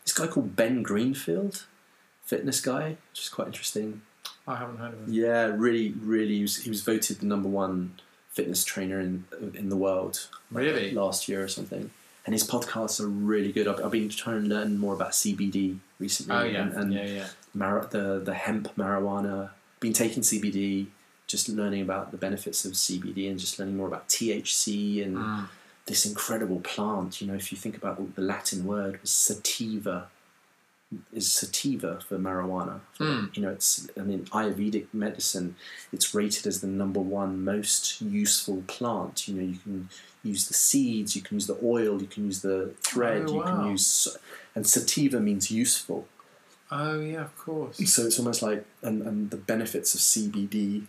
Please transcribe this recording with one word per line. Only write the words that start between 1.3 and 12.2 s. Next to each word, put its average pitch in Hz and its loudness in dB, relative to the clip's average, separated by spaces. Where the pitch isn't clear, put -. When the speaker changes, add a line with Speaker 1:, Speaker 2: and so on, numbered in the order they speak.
Speaker 1:
fitness - 0
guy, 156 -2
which - -10
is - -6
quite - -4
interesting. 107 -4
Speaker 2:
I 127 -4
haven't 120 -8
heard 117 -8
of 110 -14
him. 110 -12
Speaker 1:
Yeah, 117 4
really, 113 4
really, 107 2
he 104 4
was, 104 0
he - -6
was 104 -2
voted 107 0
the 101 -2
number 101 2
one 92 -2
fitness - 0
trainer 95 -2
in, 92 -2
in 101 -4
the 98 0
world, 95 0
like, 120 0
Speaker 2:
Really? 120 2
Speaker 1:
last 95 0
year 98 -2
or 95 -4
something. 98 -6